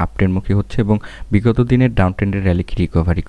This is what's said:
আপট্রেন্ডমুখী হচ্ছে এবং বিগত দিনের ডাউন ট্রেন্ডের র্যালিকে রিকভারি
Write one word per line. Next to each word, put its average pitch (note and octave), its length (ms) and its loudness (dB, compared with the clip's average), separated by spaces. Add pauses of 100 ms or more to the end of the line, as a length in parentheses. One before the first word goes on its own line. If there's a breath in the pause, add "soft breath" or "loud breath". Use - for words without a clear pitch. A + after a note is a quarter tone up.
আপট্রেন্ডমুখী F#2+ 540 -2
হচ্ছে - 260 -4
এবং G#2+ 120 2 (360 loud breath)
বিগত A2 260 2 (120)
দিনের B2 280 4
ডাউন F#2 180 2
ট্রেন্ডের G2 300 -2
র্যালিকে F2+ 340 0
রিকভারি E2+ 480 0